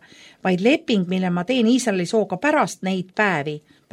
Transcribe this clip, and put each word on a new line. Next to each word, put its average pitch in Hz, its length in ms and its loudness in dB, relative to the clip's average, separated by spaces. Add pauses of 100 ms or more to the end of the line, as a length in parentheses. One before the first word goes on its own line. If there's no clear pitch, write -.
(440)
"vaid 180 160 0
leping, 226 480 2
mille 185 220 -2
ma 175 140 -2
teen 247 220 0
Iisraeli 226 400 2
sooga 208 300 0
pärast 285 460 0
neid 185 320 -4
päevi," 156 480 -2 (300)